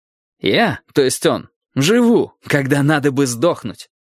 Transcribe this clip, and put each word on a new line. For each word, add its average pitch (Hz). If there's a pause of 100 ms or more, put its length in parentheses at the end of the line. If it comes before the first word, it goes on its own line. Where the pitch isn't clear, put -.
(400)
Я, 156 (140)
то 147
есть 127
он, 131 (260)
живу, 214 (120)
когда 143
надо 143
бы 135
сдохнуть, 120 (120)